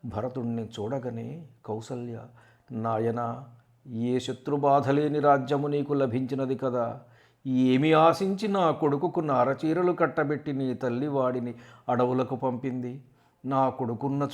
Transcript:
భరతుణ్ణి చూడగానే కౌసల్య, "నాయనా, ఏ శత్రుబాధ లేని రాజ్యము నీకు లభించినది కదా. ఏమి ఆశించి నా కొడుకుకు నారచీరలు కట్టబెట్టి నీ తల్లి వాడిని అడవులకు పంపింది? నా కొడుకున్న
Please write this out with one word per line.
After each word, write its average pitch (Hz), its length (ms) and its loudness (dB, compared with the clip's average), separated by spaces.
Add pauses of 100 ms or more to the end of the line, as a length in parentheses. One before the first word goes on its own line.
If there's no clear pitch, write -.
భరతుణ్ణి 117 580 -6
చూడగానే 120 800 -8 (200)
కౌసల్య, 113 540 -10 (520)
"నాయనా, 117 720 -2 (420)
ఏ 123 320 0
శత్రుబాధ 139 720 2
లేని 147 300 2
రాజ్యము 139 480 4
నీకు 143 260 -2
లభించినది 131 640 -2
కదా. 123 440 -2 (480)
ఏమి 127 460 4
ఆశించి 190 540 4
నా 185 240 2
కొడుకుకు 151 480 0
నారచీరలు 156 720 2
కట్టబెట్టి 151 640 0
నీ 131 200 -2
తల్లి 123 340 -2
వాడిని 127 480 -2 (340)
అడవులకు 127 460 2
పంపింది? 127 680 -6 (420)
నా 135 240 2
కొడుకున్న 135 640 -2